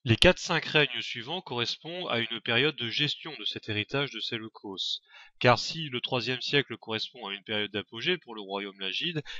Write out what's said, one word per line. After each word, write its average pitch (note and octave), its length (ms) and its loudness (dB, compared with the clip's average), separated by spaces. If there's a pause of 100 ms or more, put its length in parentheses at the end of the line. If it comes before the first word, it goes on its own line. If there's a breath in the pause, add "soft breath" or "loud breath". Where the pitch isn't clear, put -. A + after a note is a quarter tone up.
Les A#2 100 8
quatre, F3+ 240 8
cinq D#3+ 240 0
règnes B2+ 380 4
suivants C3 400 -8
correspondent D#3 680 -4
à A#2 100 2
une A2+ 200 -2
période B2 380 4
de A#2+ 100 -2
gestion C#3 500 0
de A2 60 -10
cet - 240 -6
héritage A#2+ 440 0
de A2+ 100 -8
Séleucos. A2 800 -6 (380 loud breath)
Car A#2+ 200 6
si D#3 300 -6
le B2 100 -4
troisième B2 420 -2
siècle C3+ 360 0
correspond A2 500 -6
à G2 60 -4
une G2+ 100 -10
période G#2 260 0
d'apogée B2 480 -2
pour A#2+ 160 -16
le G#2+ 60 -8
royaume G2 400 -6
lagide, C#3 420 -2 (180 loud breath)